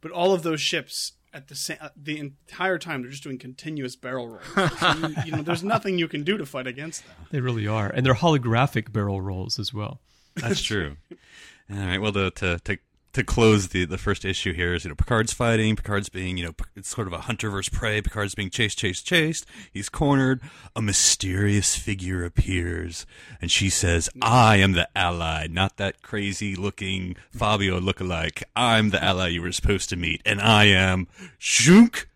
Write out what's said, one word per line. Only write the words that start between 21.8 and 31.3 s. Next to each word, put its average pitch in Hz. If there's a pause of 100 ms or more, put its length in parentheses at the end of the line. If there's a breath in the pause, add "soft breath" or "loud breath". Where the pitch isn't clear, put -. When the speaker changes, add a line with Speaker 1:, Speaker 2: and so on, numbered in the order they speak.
Speaker 3:
appears, 85 (360 loud breath)
and 85
she 95
says, 85 (120)
"I 113
am 98
the 85
ally, 85
not 92
that 98
crazy-looking 95 (160 loud breath)
Fabio 101
lookalike. 90 (100)
I'm 113
the 95
ally 92
you 85
were 87
supposed -
to 95
meet, 85
and 101
I 104
am 92 (300 loud breath)